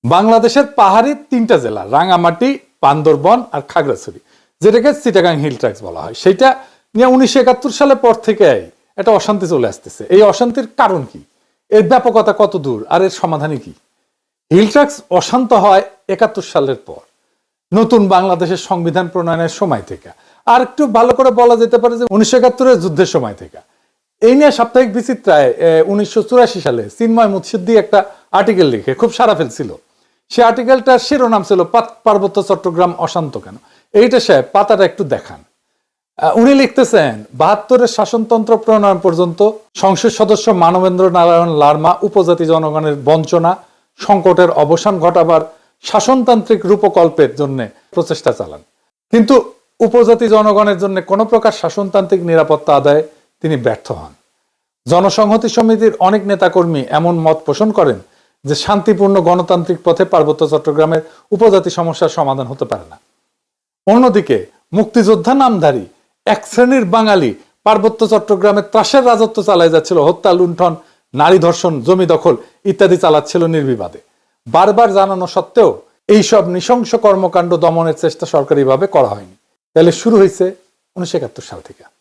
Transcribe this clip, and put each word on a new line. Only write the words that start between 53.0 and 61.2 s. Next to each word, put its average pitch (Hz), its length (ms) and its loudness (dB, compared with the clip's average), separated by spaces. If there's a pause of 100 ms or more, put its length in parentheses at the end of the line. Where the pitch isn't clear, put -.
তিনি 156 160 -4
ব্যর্থ 113 360 -6
হন। 76 220 -14 (760)
জনসংহতি 202 600 0
সমিতির 220 500 0
অনেক 190 280 0
নেতাকর্মী 175 640 0
এমন 170 280 0
মত 160 180 0 (100)
পোষণ 208 260 -2
করেন 131 260 0 (460)
যে 143 100 -4
শান্তিপূর্ণ 196 680 0
গণতান্ত্রিক 175 640 -2
পথে 175 200 0
পার্বত্য 156 440 0
চট্টগ্রামের 156 540 -2 (280)